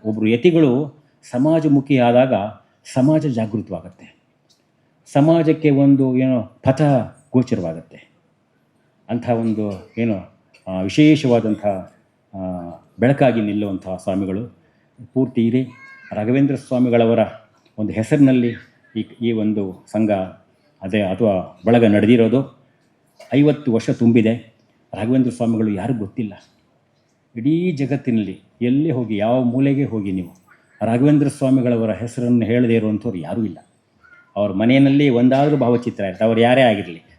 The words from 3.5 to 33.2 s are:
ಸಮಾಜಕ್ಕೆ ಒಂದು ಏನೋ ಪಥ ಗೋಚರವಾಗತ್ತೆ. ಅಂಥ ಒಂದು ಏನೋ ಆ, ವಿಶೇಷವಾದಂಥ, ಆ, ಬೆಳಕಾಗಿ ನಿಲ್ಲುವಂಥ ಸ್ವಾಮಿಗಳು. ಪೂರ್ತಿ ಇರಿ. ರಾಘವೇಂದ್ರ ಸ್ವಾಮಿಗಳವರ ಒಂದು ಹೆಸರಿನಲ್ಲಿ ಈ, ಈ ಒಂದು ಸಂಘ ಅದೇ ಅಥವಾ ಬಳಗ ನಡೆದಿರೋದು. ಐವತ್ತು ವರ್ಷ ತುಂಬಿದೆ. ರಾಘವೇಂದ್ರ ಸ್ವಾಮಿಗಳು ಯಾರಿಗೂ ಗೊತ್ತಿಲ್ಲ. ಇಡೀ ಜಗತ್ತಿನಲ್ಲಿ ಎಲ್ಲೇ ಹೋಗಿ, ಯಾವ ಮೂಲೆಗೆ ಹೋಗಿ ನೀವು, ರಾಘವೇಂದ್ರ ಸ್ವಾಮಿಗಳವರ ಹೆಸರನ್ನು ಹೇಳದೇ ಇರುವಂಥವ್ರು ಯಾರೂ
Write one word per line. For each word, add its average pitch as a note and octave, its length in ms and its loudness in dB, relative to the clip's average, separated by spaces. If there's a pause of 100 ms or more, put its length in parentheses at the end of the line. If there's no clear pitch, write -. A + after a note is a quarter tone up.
ಸಮಾಜಕ್ಕೆ D#3 560 2
ಒಂದು C3+ 480 2
ಏನೋ B2+ 460 -2
ಪಥ C3+ 180 0 (520)
ಗೋಚರವಾಗತ್ತೆ. F2+ 760 -4 (1000)
ಅಂಥ A#2+ 200 -6
ಒಂದು G#2+ 680 -4
ಏನೋ A2 420 -4 (300)
ಆ, F#2 120 -4
ವಿಶೇಷವಾದಂಥ, A#2 840 2 (680)
ಆ, F#2+ 40 -12 (600)
ಬೆಳಕಾಗಿ B2 420 2
ನಿಲ್ಲುವಂಥ G2+ 460 -4
ಸ್ವಾಮಿಗಳು. F#2+ 680 -6 (560)
ಪೂರ್ತಿ A#2+ 340 0
ಇರಿ. B2+ 200 -2 (460)
ರಾಘವೇಂದ್ರ C3+ 420 0
ಸ್ವಾಮಿಗಳವರ A#2 640 0 (580)
ಒಂದು G#2+ 160 -6
ಹೆಸರಿನಲ್ಲಿ B2 640 2 (400)
ಈ, A2 100 -6 (160)
ಈ A#2 100 0
ಒಂದು G#2+ 600 -4
ಸಂಘ G#2+ 200 0 (680)
ಅದೇ G2 200 -2
ಅಥವಾ F#2 640 -2
ಬಳಗ A#2 200 4
ನಡೆದಿರೋದು. A2 840 2 (680)
ಐವತ್ತು C#3+ 380 2
ವರ್ಷ A2+ 160 -2
ತುಂಬಿದೆ. A#2 640 0 (400)
ರಾಘವೇಂದ್ರ A#2+ 380 0
ಸ್ವಾಮಿಗಳು A2+ 380 -2
ಯಾರಿಗೂ G#2 300 -4
ಗೊತ್ತಿಲ್ಲ. G#2 340 -8 (1000)
ಇಡೀ D#3+ 360 0
ಜಗತ್ತಿನಲ್ಲಿ B2+ 680 -4 (200)
ಎಲ್ಲೇ C#3 300 0
ಹೋಗಿ, A2+ 260 -4
ಯಾವ A#2+ 260 0
ಮೂಲೆಗೆ C3+ 400 0
ಹೋಗಿ G#2 280 -6
ನೀವು, F#2 240 -8 (500)
ರಾಘವೇಂದ್ರ C#3 420 2
ಸ್ವಾಮಿಗಳವರ B2 640 0
ಹೆಸರನ್ನು A#2+ 540 -2
ಹೇಳದೇ A#2 300 0
ಇರುವಂಥವ್ರು G#2+ 420 -2
ಯಾರೂ F#2 280 -6